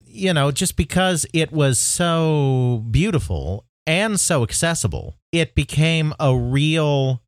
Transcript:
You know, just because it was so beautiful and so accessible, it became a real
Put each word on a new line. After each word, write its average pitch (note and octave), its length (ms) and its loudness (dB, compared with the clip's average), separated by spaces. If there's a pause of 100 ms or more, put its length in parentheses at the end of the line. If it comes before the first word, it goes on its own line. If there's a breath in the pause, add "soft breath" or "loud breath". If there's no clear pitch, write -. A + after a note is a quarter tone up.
(120)
You F#3+ 220 0
know, C#3+ 160 2
just D#3+ 260 -2
because F3+ 580 0
it D#3+ 180 0
was C#3 260 2
so C#3+ 1120 0
beautiful G#2+ 760 -2 (200)
and G3 340 0
so D3+ 220 0
accessible, A#2 760 -2 (160)
it E3 220 0
became D#3 680 0
a C3 160 2
real C#3 920 0